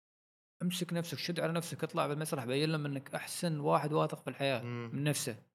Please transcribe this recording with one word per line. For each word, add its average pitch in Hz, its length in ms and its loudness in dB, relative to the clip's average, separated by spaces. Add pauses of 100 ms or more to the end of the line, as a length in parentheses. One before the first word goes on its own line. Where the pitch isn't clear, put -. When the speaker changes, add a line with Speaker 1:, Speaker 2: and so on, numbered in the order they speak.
(640)
Speaker 1:
امسك 180 300 -2
نفسك، 170 260 -2
شد 170 220 -2
على 156 120 2
نفسك، 170 320 -2
اطلع 156 220 2
بالمسرح، 147 380 -2
بين 143 280 2
لهم 151 140 0
إنك 139 280 -4
أحسن 156 460 -2
واحد 151 320 4
واثق 156 300 2
في - 80 -6
الحياة 131 320 2
Speaker 2:
مم. 120 300 -4
Speaker 1:
من 139 120 -2
نفسه. 139 320 0 (180)